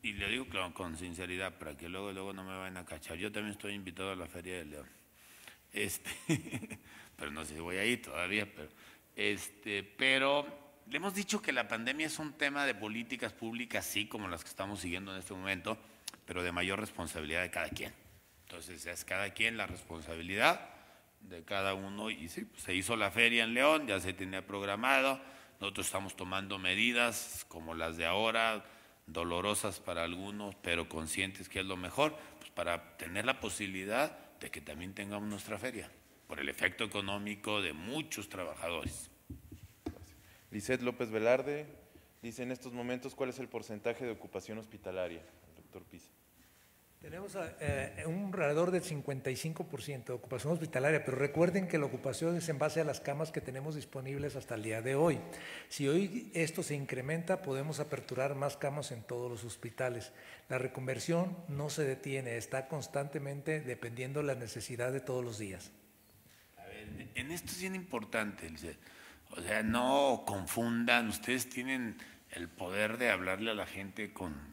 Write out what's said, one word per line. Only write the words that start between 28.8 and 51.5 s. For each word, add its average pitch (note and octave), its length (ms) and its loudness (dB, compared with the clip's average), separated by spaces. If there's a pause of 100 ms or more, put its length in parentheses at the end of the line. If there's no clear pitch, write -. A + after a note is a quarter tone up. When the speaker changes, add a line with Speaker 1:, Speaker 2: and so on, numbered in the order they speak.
Speaker 1:
dolorosas F2+ 720 0
para E2+ 240 -2
algunos, G2 500 -4
pero E2+ 340 0
conscientes F2+ 600 -2
que G2 100 -2
es F#2+ 60 -2
lo F#2+ 100 -2
mejor, C3+ 400 2 (220)
pues, - 120 -16
para E2+ 460 -2
tener F#2 300 -2
la C3 140 2
posibilidad G#2 760 0 (240)
de - 100 -10
que D2+ 120 -8
también D#2+ 320 -8
tengamos G2+ 340 -6
nuestra G#2 300 -4
feria, A2 320 -6 (360)
por D2 140 -6
el C#2 80 0
efecto F2+ 360 0
económico G#2 760 0
de D#2+ 140 0
muchos G#2+ 560 -6
trabajadores. E2+ 800 -4 (1400)
Speaker 2:
Lisette A#2+ 300 2
López A#2+ 300 0
Velarde C3 560 4 (560)
dice, A#2+ 200 -6
"En B2+ 100 -2
estos B2 200 -8
momentos, B2 420 -4
¿cuál C3 140 0
es B2 100 -6
el B2 100 -6
porcentaje A2+ 580 -2
de A2+ 60 -2
ocupación G2 440 -6
hospitalaria?" F#2 640 -4 (300)
El - 60 -20
doctor - 280 -16
Pisa. - 240 -18 (920)
Speaker 3:
Tenemos, F#3 340 -8 (240)
eh, C#3 460 0
un F#3 180 0
alrededor F3 480 6
del F3 100 4
cincuenta C#3 480 -2
y B2+ 60 0
cinco D#3+ 320 -2
por G#2+ 140 -6
ciento C3 300 -4
de B2 60 -2
ocupación C#3+ 360 0
hospitalaria, D3 500 4
pero C3 120 2
recuerden E3+ 520 6